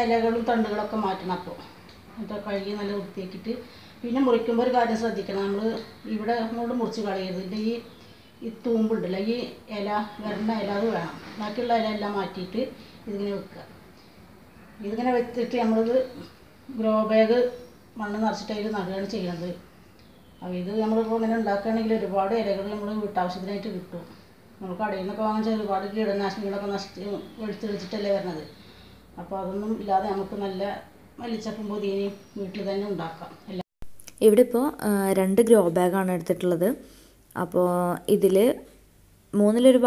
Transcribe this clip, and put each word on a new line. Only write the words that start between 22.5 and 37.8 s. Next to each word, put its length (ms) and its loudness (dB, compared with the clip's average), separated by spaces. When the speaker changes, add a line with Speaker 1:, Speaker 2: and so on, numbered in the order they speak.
Speaker 1:
നമ്മൾ 160 -6
വീട്ടാവശ്യത്തിനായിട്ട് 720 -4
കിട്ടും. 280 -10
നമ്മൾ 240 -8
കടയിൽ 220 -2
നിന്നൊക്കെ 240 -4
വാങ്ങിച്ച 220 0
ഒരുപാട് 340 -2
കീടനാശിനികളൊക്കെ 800 -2
നശിച്ച് 280 -8
വെളിച്ചെളിച്ചിട്ടല്ലേ 760 -4
വരണത്. 260 -6
അപ്പോൾ 220 -8
അതൊന്നും 280 -4
ഇല്ലാതെ 320 2
നമുക്ക് 300 -4
നല്ല 180 -4
മല്ലിച്ചപ്പും 500 -6
പുതിനയും 420 -2
വീട്ടിൽ 300 -6
തന്നെ 240 -2
ഉണ്ടാക്കാം. 380 -8
എല്ലാ 120 -6
Speaker 2:
ഇവിടെ 180 10
ഇപ്പോൾ, 180 2
ആ, 40 2
രണ്ട് 280 6
ഗ്രോ 120 10
ബാഗാണ് 380 4
എടുത്തിട്ടുള്ളത്. 540 2
അപ്പോൾ 240 2